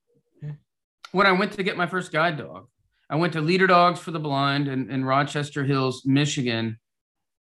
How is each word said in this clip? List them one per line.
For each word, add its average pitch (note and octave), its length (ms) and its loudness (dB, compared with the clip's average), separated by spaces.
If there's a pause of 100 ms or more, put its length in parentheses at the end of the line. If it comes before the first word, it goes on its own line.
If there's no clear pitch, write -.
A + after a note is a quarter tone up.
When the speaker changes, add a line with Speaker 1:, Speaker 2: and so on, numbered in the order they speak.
(440)
Speaker 1:
Yeah. D3+ 80 -10 (600)
Speaker 2:
when G3 140 4
I G3 60 6
went F#3+ 220 2
to G3 100 -4
get F3+ 140 -4
my F3 100 -2
first F3+ 240 -6
guide D#3+ 260 0
dog, F#2 300 -14 (420)
I - 60 -4
went E3 180 0
to D#3+ 80 -4
Leader F#3 260 2
Dogs F3 320 6
for - 120 -12
the D#3+ 80 -6
Blind C#3 480 -2
in, C3 220 -4
in C3 140 -4
Rochester C#3+ 600 -2
Hills, C3 400 -2
Michigan. B2 760 0 (720)